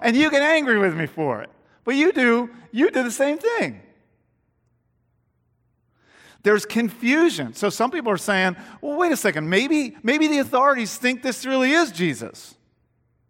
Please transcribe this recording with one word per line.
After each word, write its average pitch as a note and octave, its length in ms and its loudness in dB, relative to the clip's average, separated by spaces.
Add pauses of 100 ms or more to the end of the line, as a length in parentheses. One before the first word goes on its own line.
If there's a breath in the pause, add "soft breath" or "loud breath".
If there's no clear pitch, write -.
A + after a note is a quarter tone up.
and A#3 140 2
you D#4 120 4
get C#4+ 140 2
angry D4 360 2
with F#3 180 0
me E3 100 -4
for C#3 340 -4
it. - 80 -14 (360 soft breath)
But A#3+ 100 -2
you D4+ 180 4
do, A#3+ 380 2 (220 loud breath)
you C4+ 180 2
do B3+ 140 0
the A#3+ 80 -6
same C#4+ 260 0
thing." G3+ 420 -4 (2500 soft breath)
There's G#3 240 2
confusion. A3+ 880 0
So G3+ 160 -2
some A#3+ 220 -2
people C4+ 180 -4
are F#3+ 80 0
saying, F#3 380 0 (240 loud breath)
"Well, D4 160 -6
wait F4 160 2
a B3+ 40 0
second, D#3 320 -2
maybe, B3+ 540 0
maybe D4+ 240 2
the D4+ 140 2
authorities B3+ 560 0
think B3+ 260 -4
this C4 240 -6
really C4 240 2
is D#4 220 2
Jesus." D3+ 640 -6 (760)